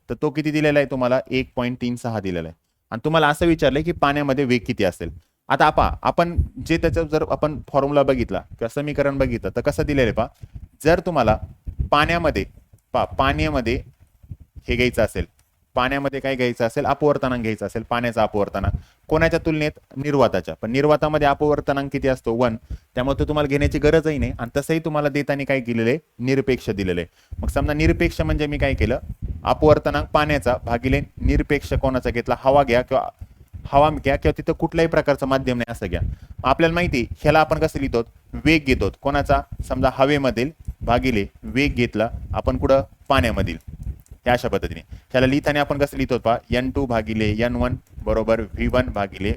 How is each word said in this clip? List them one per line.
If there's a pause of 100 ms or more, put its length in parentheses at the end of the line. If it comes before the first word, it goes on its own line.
(100)
तर
तो
किती
दिलेला
आहे
तुम्हाला,
एक
पॉइंट
तीन
सहा
दिलेला
आहे. (360)
आणि
तुम्हाला
असं
विचारलंय
की
पाण्यामध्ये
वेग
किती
असेल. (380)
आता
आपा, (140)
आपण (300)
जे
त्याचं
जर
आपण (100)
फॉर्म्युला
बघितला
किंवा
समीकरण
बघितलं
तर
कसं
दिलेलं
आहे
पहा, (560)
जर
तुम्हाला (520)
पाण्यामध्ये, (500)
पहा,
पाण्यामध्ये (840)
हे
घ्यायचं
असेल, (520)
पाण्यामध्ये
काय
घ्यायचं
असेल,
अपवर्तनांक
घ्यायचा
असेल,
पाण्याचा
अपवर्तनांक (340)
कोणाच्या
तुलनेत, (260)
निर्वाताच्या,
पण
निर्वातामध्ये
अपवर्तनांक
किती
असतो,
वन, (380)
त्यामुळे
तो
तुम्हाला
घेण्याची
गरजही
नाही
आणि
तसंही
तुम्हाला
देताना
काय
केलेलं
आहे, (220)
निरपेक्ष
दिलेलं
आहे.
मग
समजा
निरपेक्ष
म्हणजे
मी
काय
केलं, (460)
अपवर्तनांक
पाण्याचा
भागिले (180)
निरपेक्ष
कोणाचा
घेतला,
हवा
घ्या
किंवा (580)
हवा
घ्या
किंवा
तिथं
कुठल्याही
प्रकारचं
माध्यम
नाही
असं
घ्या. (440)
आपल्याला
माहिती
आहे,
ह्याला
आपण
कसं
लिहितो, (320)
वेग
घेतो (120)
कोणाचा, (280)
समजा
हवेमधील (300)
भागिले (180)
वेग
घेतला (220)
आपण
कुठं, (260)
पाण्यामधील, (640)
हे
अशा
पद्धतीने. (300)
ह्याला
लिहिताना
आपण
कसं
लिहितो
पहा, (140)
एन
टू
भागिले
एन
वन (280)
बरोबर
व्ही
वन
भागिले